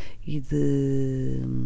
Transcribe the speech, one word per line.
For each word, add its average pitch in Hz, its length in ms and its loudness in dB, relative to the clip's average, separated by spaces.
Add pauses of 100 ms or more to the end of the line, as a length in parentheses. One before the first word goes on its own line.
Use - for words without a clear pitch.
(260)
e 151 140 -2
de, 135 1000 0 (260)